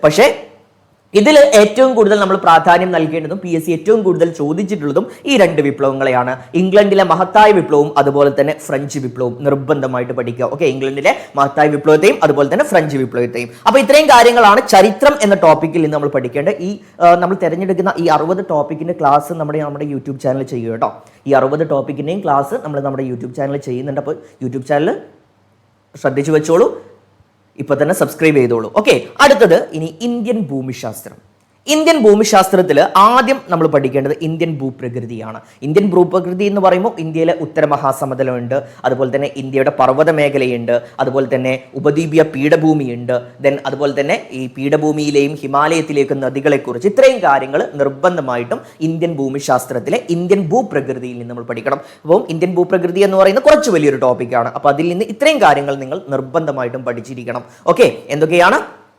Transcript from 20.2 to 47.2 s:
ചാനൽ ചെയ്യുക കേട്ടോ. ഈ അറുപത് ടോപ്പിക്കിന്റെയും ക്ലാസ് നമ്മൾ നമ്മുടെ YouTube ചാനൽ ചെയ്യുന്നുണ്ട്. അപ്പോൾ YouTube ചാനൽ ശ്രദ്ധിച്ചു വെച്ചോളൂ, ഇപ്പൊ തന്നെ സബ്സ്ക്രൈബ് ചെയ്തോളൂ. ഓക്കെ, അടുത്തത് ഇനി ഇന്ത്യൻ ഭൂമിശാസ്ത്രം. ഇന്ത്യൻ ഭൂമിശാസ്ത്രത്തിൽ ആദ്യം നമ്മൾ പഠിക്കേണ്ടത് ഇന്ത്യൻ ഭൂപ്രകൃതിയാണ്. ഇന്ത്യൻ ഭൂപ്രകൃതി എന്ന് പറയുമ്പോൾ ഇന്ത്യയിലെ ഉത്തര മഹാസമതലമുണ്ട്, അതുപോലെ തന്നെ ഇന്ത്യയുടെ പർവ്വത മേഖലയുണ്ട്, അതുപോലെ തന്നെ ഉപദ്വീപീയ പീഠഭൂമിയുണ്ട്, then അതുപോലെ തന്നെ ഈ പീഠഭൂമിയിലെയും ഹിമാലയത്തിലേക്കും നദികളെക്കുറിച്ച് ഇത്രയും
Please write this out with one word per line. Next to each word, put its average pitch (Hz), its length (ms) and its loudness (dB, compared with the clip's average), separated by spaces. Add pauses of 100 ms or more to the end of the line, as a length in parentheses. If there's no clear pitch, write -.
ചാനൽ 135 200 -2 (100)
ചെയ്യുക 117 180 -6
കേട്ടോ. 113 160 -4 (400)
ഈ 139 120 2
അറുപത് 143 240 0 (100)
ടോപ്പിക്കിന്റെയും 143 500 -6
ക്ലാസ് 143 400 -2
നമ്മൾ 147 240 -6
നമ്മുടെ 135 240 -6
YouTube 123 260 -12
ചാനൽ 139 300 -6
ചെയ്യുന്നുണ്ട്. 135 360 -6
അപ്പോൾ 151 120 -6 (260)
YouTube 127 300 -8
ചാനൽ 147 180 0 (1120)
ശ്രദ്ധിച്ചു 139 360 -2
വെച്ചോളൂ, 165 300 2 (920)
ഇപ്പൊ 143 180 -2
തന്നെ 151 180 0
സബ്സ്ക്രൈബ് 151 420 2
ചെയ്തോളൂ. 117 280 0 (120)
ഓക്കെ, 214 140 4 (300)
അടുത്തത് 233 320 6 (200)
ഇനി 160 140 -8 (180)
ഇന്ത്യൻ 240 320 -4 (100)
ഭൂമിശാസ്ത്രം. 127 680 -10 (520)
ഇന്ത്യൻ 311 320 4
ഭൂമിശാസ്ത്രത്തിൽ 196 760 4 (320)
ആദ്യം 254 280 2 (120)
നമ്മൾ 160 240 0
പഠിക്കേണ്ടത് 139 400 0 (120)
ഇന്ത്യൻ 165 240 -4 (120)
ഭൂപ്രകൃതിയാണ്. 120 760 -10 (280)
ഇന്ത്യൻ 185 260 2
ഭൂപ്രകൃതി 180 580 0
എന്ന് 202 140 -2
പറയുമ്പോൾ 185 280 2 (100)
ഇന്ത്യയിലെ 160 320 -2 (100)
ഉത്തര 151 280 -2
മഹാസമതലമുണ്ട്, 131 840 -4 (300)
അതുപോലെ 127 280 -2
തന്നെ 139 140 -2 (140)
ഇന്ത്യയുടെ 135 360 -2
പർവ്വത 131 400 2
മേഖലയുണ്ട്, 127 560 -2 (280)
അതുപോലെ 135 320 -2
തന്നെ 127 200 -2 (260)
ഉപദ്വീപീയ 156 420 0 (120)
പീഠഭൂമിയുണ്ട്, 139 800 0 (320)
then 139 100 0 (140)
അതുപോലെ 143 300 -4
തന്നെ 151 180 -2 (220)
ഈ - 20 -6 (160)
പീഠഭൂമിയിലെയും 147 760 0 (100)
ഹിമാലയത്തിലേക്കും 147 840 0
നദികളെക്കുറിച്ച് 135 640 -2
ഇത്രയും 262 340 4